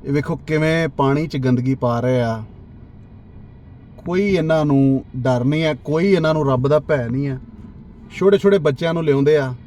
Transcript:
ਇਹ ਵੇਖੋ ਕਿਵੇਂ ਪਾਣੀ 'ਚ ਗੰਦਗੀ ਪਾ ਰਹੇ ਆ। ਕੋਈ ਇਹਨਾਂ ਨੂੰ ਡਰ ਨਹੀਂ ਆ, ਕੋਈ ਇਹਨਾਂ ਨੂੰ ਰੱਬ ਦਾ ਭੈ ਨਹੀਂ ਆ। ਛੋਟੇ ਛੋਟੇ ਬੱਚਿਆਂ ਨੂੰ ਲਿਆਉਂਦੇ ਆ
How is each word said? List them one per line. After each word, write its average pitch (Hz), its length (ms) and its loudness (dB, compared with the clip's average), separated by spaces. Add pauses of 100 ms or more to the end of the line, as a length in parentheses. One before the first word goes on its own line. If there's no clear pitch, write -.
ਇਹ 139 80 -4
ਵੇਖੋ 147 220 -2
ਕਿਵੇਂ 156 520 -2
ਪਾਣੀ 143 400 -2
'ਚ 143 100 -8
ਗੰਦਗੀ 127 380 0
ਪਾ 120 240 -2
ਰਹੇ 127 220 -2
ਆ। 113 220 -4 (1600)
ਕੋਈ 185 180 0
ਇਹਨਾਂ 160 420 2
ਨੂੰ 139 400 2 (120)
ਡਰ 123 260 0
ਨਹੀਂ 156 220 0
ਆ, 151 80 0
ਕੋਈ 156 340 -2
ਇਹਨਾਂ 160 260 2
ਨੂੰ 151 180 0
ਰੱਬ 131 160 0
ਦਾ 147 120 4
ਭੈ 135 280 -2
ਨਹੀਂ 135 220 -4
ਆ। 131 80 -6 (760)
ਛੋਟੇ 196 220 4
ਛੋਟੇ 196 200 4
ਬੱਚਿਆਂ 156 360 0
ਨੂੰ 165 120 -4
ਲਿਆਉਂਦੇ 143 320 4
ਆ 131 180 -2 (120)